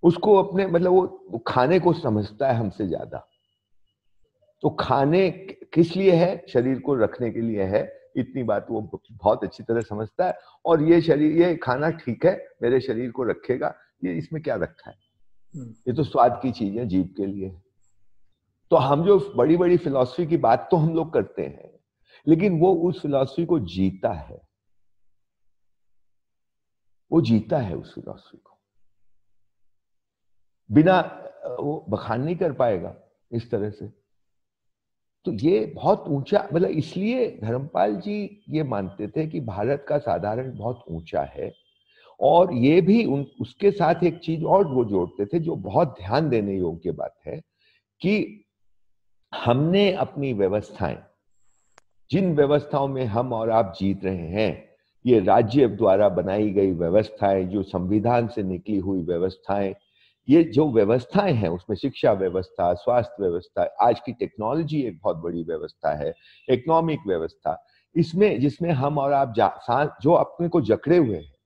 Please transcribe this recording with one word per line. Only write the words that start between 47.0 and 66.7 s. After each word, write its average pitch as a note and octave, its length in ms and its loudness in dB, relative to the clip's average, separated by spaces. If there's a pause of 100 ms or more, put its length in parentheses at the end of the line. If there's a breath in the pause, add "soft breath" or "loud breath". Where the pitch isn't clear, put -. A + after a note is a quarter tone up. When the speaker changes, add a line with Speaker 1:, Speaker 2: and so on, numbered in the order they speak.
Speaker 1:
है D#3 140 -10 (600)
कि F#3+ 440 -2 (880)
हमने E3+ 580 2
अपनी C#3 400 -6
व्यवस्थाएं, G2 640 -2 (1120)
जिन F3+ 260 0
व्यवस्थाओं C#3+ 520 2
में C3 160 -4
हम A#2+ 280 -2
और A2+ 180 -2
आप A2 300 2
जीत G2 240 -2
रहे F2+ 240 -4
हैं, G2 400 -2 (380)
ये A#2+ 140 6
राज्य A2 480 4
द्वारा G2+ 400 4
बनाई F#2+ 420 0
गई F#2+ 220 2
व्यवस्थाएं, F#2+ 760 0
जो G2 140 -2
संविधान G#2+ 640 0
से G#2 140 -6
निकली F#2 340 -4
हुई F#2 260 -4
व्यवस्थाएं, F#2+ 720 -4 (540)
ये D#3 160 8
जो C#3 280 0
व्यवस्थाएं B2 600 2
हैं G#2 140 0
उसमें F#2 280 -6
शिक्षा C3 360 0
व्यवस्था, F#2 600 -2
स्वास्थ्य A#2+ 460 -2
व्यवस्था, F2 640 -4
आज A#2 180 2
की B2 120 -10
टेक्नोलॉजी C#3+ 720 -4
एक G2+ 160 -8
बहुत F2 180 -4
बड़ी E2+ 260 -8
व्यवस्था D#2 520 -6
है, D2 200 -6 (340 soft breath)
इकोनॉमिक D#3 580 0